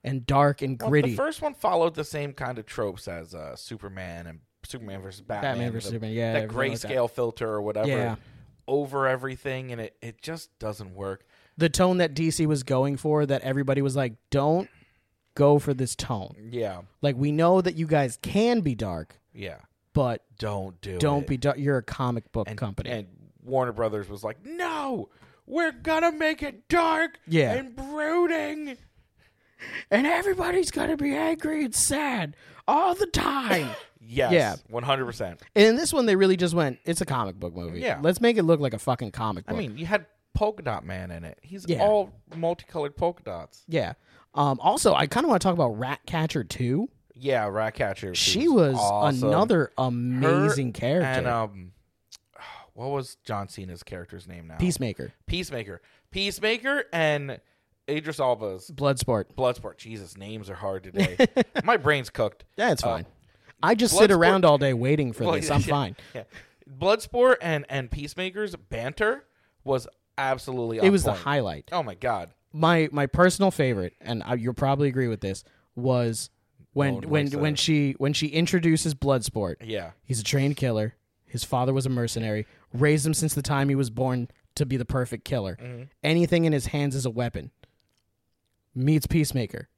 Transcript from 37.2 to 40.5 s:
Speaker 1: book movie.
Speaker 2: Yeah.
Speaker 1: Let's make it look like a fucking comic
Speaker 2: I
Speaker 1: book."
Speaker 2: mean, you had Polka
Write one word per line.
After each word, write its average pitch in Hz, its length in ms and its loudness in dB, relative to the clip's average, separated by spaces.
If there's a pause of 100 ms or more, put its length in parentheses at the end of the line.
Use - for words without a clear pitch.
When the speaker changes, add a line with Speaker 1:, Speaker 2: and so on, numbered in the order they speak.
Speaker 1:
book 87 160 -8
movie. 87 240 -8
Speaker 2:
Yeah. 190 200 -4
Speaker 1:
Let's 170 200 2
make 233 160 4
it 185 80 4
look 160 160 4
like 135 120 -2
a 107 60 -8
fucking 123 320 -4
comic 110 380 -6
Speaker 2:
I - 20 -10
Speaker 1:
book." - 80 -2
Speaker 2:
mean, 123 200 -6
you 165 60 -8
had 190 220 -2 (260)
Polka 214 300 -2